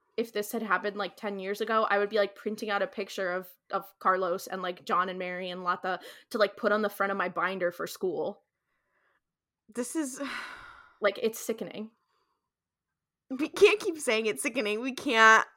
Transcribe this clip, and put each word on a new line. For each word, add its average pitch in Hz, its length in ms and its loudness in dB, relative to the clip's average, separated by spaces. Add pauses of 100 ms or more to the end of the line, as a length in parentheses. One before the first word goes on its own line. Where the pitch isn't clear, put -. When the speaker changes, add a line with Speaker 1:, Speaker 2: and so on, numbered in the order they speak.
(160)
Speaker 1:
if 233 160 -4
this 208 220 -6
had 226 100 -4
happened, 196 320 -2
like, 202 220 -6
ten 202 220 -6
years 190 200 -4
ago, 220 300 0
I 202 80 4
would 202 120 2
be, 208 80 -2
like, 202 180 2
printing 208 340 -6
out 202 120 2
a 185 60 -2
picture 190 440 -4
of, 180 160 -4 (240)
of 190 120 -2 (160)
Carlos 185 480 2
and, 190 140 -6
like, 180 240 -6
John 185 240 2
and 185 100 -6
Mary 180 300 -6
and 180 140 -8
Lata 180 360 -2 (300)
to, - 80 -4
like, 202 180 4
put 208 160 2
on 214 100 4
the 208 80 2
front 196 220 -2
of 196 60 -4
my 180 100 0
binder 180 440 0
for - 160 -6
school. 180 540 -4 (1300)
Speaker 2:
This 247 220 -6
is 277 240 -4 (400)
<sighs> - 400 -20
Speaker 1:
Like, 202 200 2
it's 220 180 -2
sickening. 214 520 -8 (1400)
Speaker 2:
We 269 200 -2
can't 415 300 6
keep 339 200 -4
saying 226 260 0
it's 214 160 -2
sickening. 226 400 -2
We 254 120 -4
can't. 226 520 6 (120)